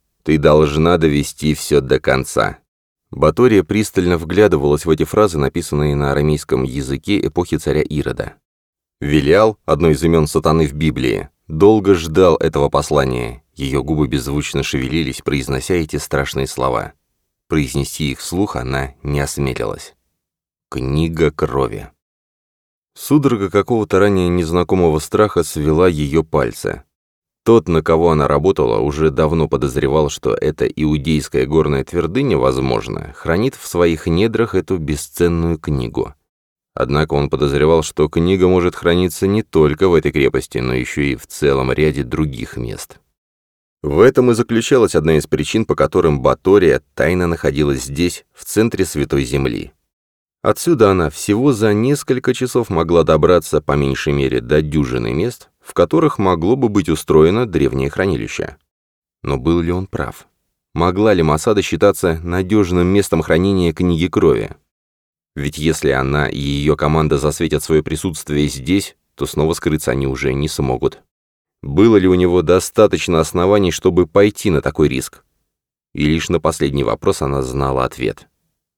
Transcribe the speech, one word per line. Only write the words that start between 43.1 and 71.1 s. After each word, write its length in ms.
В 180
этом 320
и 20
заключалась 640
одна 220
из 100
причин, 380
по 100
которым 460
Батория 600
тайно 320
находилась 560
здесь, 500
в 120
центре 400
Святой 400
Земли. 480
Отсюда 480
она 180
всего 440
за 200
несколько 600
часов 360
могла 340
добраться, 580
по 120
меньшей 380
мере, 300
до 200
дюжины 520
мест, 360
в 120
которых 440
могло 400
бы 100
быть 220
устроено 560
древнее 440
хранилище. 680
Но 160
был 240
ли 100
он 160
прав? 400
Могла 400
ли 100
Масада 380
считаться 600
надёжным 640
местом 340
хранения 500
книги 360
крови? 440
Ведь 220
если 340
она 360
и 120
её 360
команда 420
засветят 460
своё 180
присутствие 680
здесь, 480
то 100
снова 280
скрыться 380
они 160
уже 260
не 160
смогут. 520